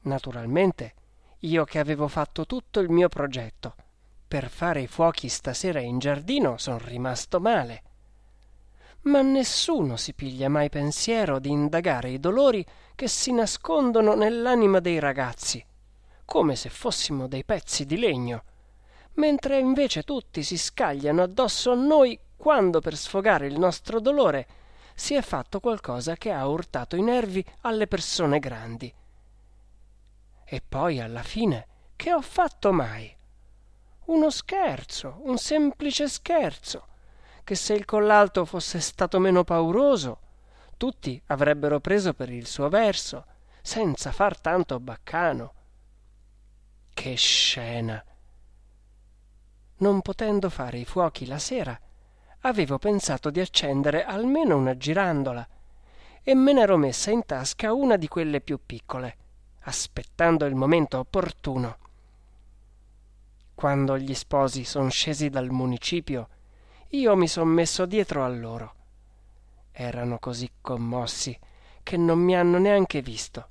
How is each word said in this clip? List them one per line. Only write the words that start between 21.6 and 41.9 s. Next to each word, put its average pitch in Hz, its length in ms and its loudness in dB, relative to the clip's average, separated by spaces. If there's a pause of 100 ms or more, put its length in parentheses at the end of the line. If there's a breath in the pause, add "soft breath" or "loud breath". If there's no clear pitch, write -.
a 247 40 4
noi 269 440 6 (160)
quando 190 460 4
per 151 160 -6
sfogare 190 500 0
il 143 100 -4
nostro 180 420 0
dolore 214 480 2 (460 soft breath)
si - 200 -6
è 277 80 2
fatto 160 400 -6
qualcosa 165 560 -4
che 214 160 -6
ha 135 120 -2
urtato 147 520 -4
i 185 40 0
nervi 214 420 0 (180 soft breath)
alle 220 260 -2
persone 165 500 0
grandi. 117 560 -8 (1500)
E - 240 -10
poi 147 320 -2
alla 117 240 -10
fine 196 440 -2 (280)
che - 160 -4
ho 320 100 2
fatto 269 520 0
mai? 110 420 -4 (880)
Uno 311 240 4
scherzo, 269 920 -6
un 254 140 -2
semplice 294 720 0
scherzo, - 800 -4 (560 soft breath)
che 196 120 -4
se - 180 -2
il 208 120 0
Collalto 208 600 6
fosse 175 340 -6
stato 185 400 0
meno 185 240 6
pauroso, 170 760 2 (560 soft breath)
tutti 151 520 -6
avrebbero 147 520 2
preso 185 340 0